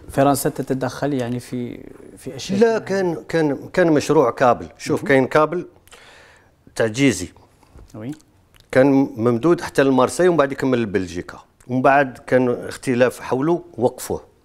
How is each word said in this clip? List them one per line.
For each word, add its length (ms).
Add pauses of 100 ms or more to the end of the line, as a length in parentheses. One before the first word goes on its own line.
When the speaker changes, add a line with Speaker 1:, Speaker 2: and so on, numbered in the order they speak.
Speaker 1:
فرنسا 400
تتدخل 640
يعني 260
في، 440 (340)
في 180
أشياء 240
Speaker 2:
لا، 200
Speaker 1:
كده. 0
Speaker 2:
كان، 500
كان، 440
كان 180
مشروع 400
كابل. 360 (100)
شوف، 220
Speaker 1:
مهم. 80
Speaker 2:
كاين 200
كابل 400 (1080)
تاع 120
جيزي. 400 (680)
Speaker 1:
وي. 160 (600)
Speaker 2:
كان 160 (280)
ممدود 460
حتى 220
لمارسيل 440
ومن 100
بعد 140
يكمل 300
لبلجيكا. 580 (280)
ومن 140
بعد 360 (100)
كان 220
اختلاف 720
حوله 440 (140)
وقفوه. 440 (240)